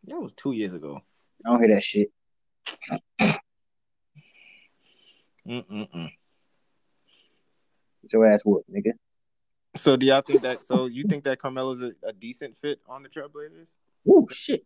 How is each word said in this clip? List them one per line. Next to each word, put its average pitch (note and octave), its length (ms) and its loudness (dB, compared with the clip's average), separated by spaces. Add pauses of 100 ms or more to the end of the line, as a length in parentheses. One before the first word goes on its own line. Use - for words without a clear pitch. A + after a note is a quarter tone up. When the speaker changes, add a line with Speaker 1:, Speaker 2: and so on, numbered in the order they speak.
Speaker 1:
That E4 160 -12
was F3+ 140 -14
two - 180 -6
years G#2 220 -6
ago. D2 260 -14 (440)
Speaker 2:
I A#2 60 -2
don't B2 100 4
hear A2+ 140 6
that - 80 0
shit. - 300 0 (3250)
Speaker 1:
Mm-mm-mm. G#2 640 -12 (1900)
Speaker 2:
Get - 100 -16
your A2+ 140 6
ass G#3 180 6
whooped, G3+ 260 0
nigga. G3+ 220 -4 (840)
Speaker 1:
So C3+ 200 4
do B2+ 100 0
y'all C3+ 160 4
think C#3 200 2
that, B2+ 220 -6
so B2+ 220 -2
you B2+ 180 -10
think D3+ 200 -4
that C3+ 140 -2
Carmelo's C3 420 -6
a, A#2+ 120 -10 (140)
a A2 60 -10
decent A#2 480 -16
fit D3 280 -8
on C3+ 140 -18
the C3+ 60 -20
Trailblazers? D3+ 600 -18 (400)
Speaker 2:
Ooh, F4+ 220 8
shit. - 360 -6